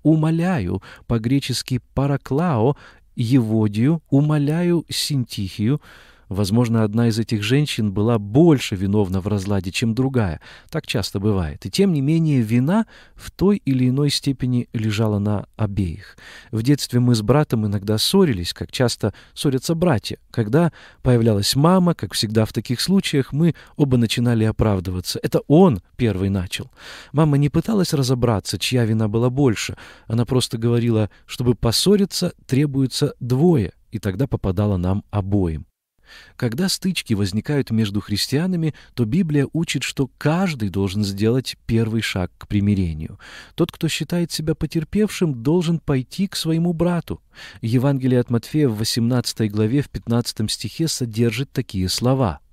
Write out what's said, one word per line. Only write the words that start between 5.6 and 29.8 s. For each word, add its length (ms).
Возможно, 540
одна 260
из 100
этих 240
женщин 500
была 260
больше 560
виновна 460
в 80
разладе, 420
чем 240
другая. 460
Так 160
часто 340
бывает. 460
И 40
тем 220
не 80
менее, 400
вина 460
в 160
той 280
или 320
иной 180
степени 640
лежала 460
на 260
обеих. 600
В 120
детстве 380
мы 140
с 60
братом 460
иногда 320
ссорились, 560
как 180
часто 400
ссорятся 400
братья. 420
Когда 420
появлялась 520
мама, 380
как 220
всегда 320
в 80
таких 260
случаях, 540
мы 200
оба 220
начинали 460
оправдываться. 800
«Это 260
он 340
первый 320
начал». 400
Мама 240
не 140
пыталась 420
разобраться, 680
чья 280
вина 200
была 220
больше. 480